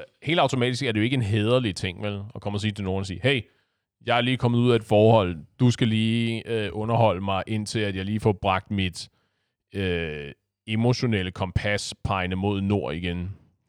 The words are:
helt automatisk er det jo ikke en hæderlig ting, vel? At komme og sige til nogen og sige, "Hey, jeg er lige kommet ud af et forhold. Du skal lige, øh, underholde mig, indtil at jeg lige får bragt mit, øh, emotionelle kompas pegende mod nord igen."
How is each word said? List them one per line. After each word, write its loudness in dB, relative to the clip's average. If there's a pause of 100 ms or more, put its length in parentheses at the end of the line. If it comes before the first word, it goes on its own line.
(240)
helt 0
automatisk 2
er -2
det 0
jo 2
ikke 0
en 0
hæderlig 2
ting, -6
vel? -6 (120)
At -12
komme -6
og -4
sige 0
til -8
nogen -2
og -6
sige, -8
"Hey, 2 (640)
jeg 2
er 2
lige 0
kommet 2
ud 4
af 6
et 2
forhold. 4 (220)
Du 6
skal 2
lige, 0
øh, -2
underholde 2
mig, -2
indtil -2
at -2
jeg -4
lige -2
får 2
bragt -2
mit, -4 (640)
øh, -4 (360)
emotionelle 0
kompas -4 (100)
pegende -2
mod 0
nord 0
igen." -6 (340)